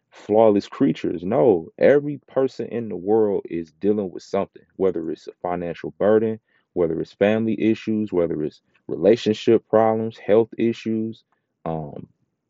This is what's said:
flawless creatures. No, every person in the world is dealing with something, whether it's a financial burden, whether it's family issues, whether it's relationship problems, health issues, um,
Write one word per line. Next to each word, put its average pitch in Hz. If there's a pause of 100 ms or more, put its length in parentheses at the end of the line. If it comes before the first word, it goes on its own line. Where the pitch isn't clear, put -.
(100)
flawless 104
creatures. 90
No, 104 (100)
every 143 (100)
person 131
in 113
the 95
world 101
is 82
dealing 101
with -
something, - (140)
whether 85
it's -
a - (100)
financial 87
burden, 110 (320)
whether 82
it's 78
family 110
issues, 110
whether 82
it's 76 (260)
relationship 107
problems, 110
health 113 (100)
issues, 113 (400)
um, 80 (420)